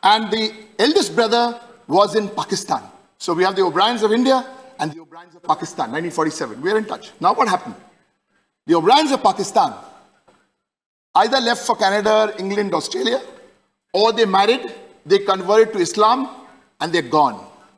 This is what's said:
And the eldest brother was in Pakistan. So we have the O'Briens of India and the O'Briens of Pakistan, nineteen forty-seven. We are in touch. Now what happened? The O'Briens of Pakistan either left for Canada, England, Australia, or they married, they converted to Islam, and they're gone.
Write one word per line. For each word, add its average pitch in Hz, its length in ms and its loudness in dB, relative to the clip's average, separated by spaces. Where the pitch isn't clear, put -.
And 214 280 2
the 220 220 -4
eldest 302 380 2
brother 240 420 0
was 190 300 2
in 208 120 -2
Pakistan. - 540 -6
So - 160 -6
we 170 120 2
have 190 120 0
the 190 60 2
O'Briens 196 400 0
of 214 100 2
India 254 340 2
and 151 140 -6
the 165 80 -18
O'Briens 165 340 -20
of 175 80 -20
Pakistan, 156 500 -4
nineteen 160 180 -6
forty-seven. 151 500 -4
We 170 100 -2
are 214 80 0
in 214 60 -2
touch. - 340 -12
Now 185 140 2
what - 160 0
happened? 180 280 -4
The 160 80 2
O'Briens 247 360 2
of 269 120 -2
Pakistan 190 500 0
either 226 260 2
left 233 260 -4
for 226 100 0
Canada, 214 600 2
England, 196 360 -4
Australia, - 460 -2
or 214 200 2
they 226 140 2
married, 202 460 0
they 185 140 4
converted 202 540 2
to 202 80 -4
Islam, 220 480 2
and 160 120 -6
they're 170 100 0
gone. 131 420 0